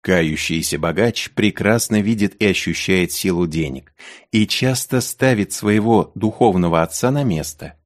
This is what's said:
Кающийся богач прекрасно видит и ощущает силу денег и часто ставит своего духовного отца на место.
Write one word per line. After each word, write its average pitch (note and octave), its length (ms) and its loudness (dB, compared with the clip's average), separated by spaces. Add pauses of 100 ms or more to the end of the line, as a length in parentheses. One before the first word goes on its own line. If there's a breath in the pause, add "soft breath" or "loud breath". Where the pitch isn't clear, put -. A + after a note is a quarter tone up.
Кающийся D#2+ 760 -2
богач E2 520 -2
прекрасно G#2+ 680 0
видит G#2 420 0
и G#2 40 2
ощущает F2+ 680 0
силу F2 340 0
денег D2+ 480 -6 (380 loud breath)
и A2 160 4
часто C3 520 0
ставит A#2+ 520 0
своего G#2 640 2
духовного F2+ 680 2
отца B2 300 -2
на C#3+ 100 0
место. D#2+ 520 -4 (120)